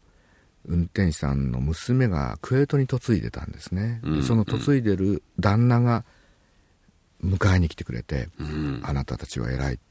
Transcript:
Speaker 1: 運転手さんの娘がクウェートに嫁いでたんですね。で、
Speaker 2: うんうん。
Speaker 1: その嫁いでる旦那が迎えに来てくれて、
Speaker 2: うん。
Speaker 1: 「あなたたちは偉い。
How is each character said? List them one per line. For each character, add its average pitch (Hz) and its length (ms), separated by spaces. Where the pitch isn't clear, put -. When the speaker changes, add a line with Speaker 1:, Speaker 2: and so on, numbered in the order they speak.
Speaker 1:
運 85 180
転 92 240
手 80 60
さ 69 200
ん 67 180
の 62 80
娘 117 480
が 69 340
ク - 140
ウ 135 40
ェ 143 40
ー - 40
ト 147 100
に 135 120
嫁 120 300
い - 20
で 57 100
た - 140
ん - 60
で - 80
す - 120
ね。 113 320
で、 - 60
Speaker 2:
う 78 40
ん 76 40
う - 20
ん。 139 40
Speaker 1:
そ 117 120
の 110 120
嫁 135 300
い 123 40
で 104 140
る 95 280
旦 107 280
那 120 140
が 120 240
迎 92 340
え - 20
に 82 100
来 - 60
て - 80
く - 80
れ 58 120
て、 65 260
Speaker 2:
う - 40
ん。 73 400
Speaker 1:
「あ 73 100
な 67 120
た 60 120
た - 100
ち - 120
は 58 120
偉 65 200
い。 62 80